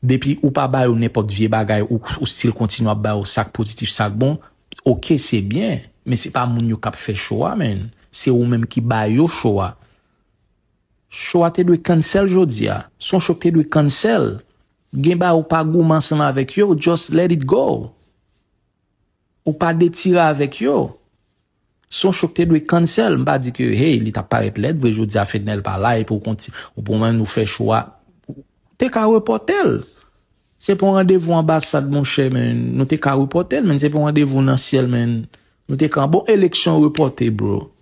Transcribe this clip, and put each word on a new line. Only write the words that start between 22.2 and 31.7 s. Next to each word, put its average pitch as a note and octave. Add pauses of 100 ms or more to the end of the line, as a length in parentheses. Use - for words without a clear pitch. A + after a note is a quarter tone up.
k -
te E3+
dwe D#3
kannsèl. E3+
M C3
pa D3
di B2
ke B2+
hey, B2
li A2
t G#2+
ap -
parèt G#2+
lèd, D3
vre A#2+
jodi G#2+
a G2+
fendnèl G#2
pa G2
la, A#2
epi G#2+
w G2+
kontinye. - (220)
Ou A2
pou G#2+
mwen A2+
menm, A2
ou -
fè A2
cho A2
a, A2 (440)
ou C3+ (420)
te B3+
ka A3
repòtè A3+
l. - (840)
Se G3
pa G3
yon G3
randevou F3+
anbasad, D#3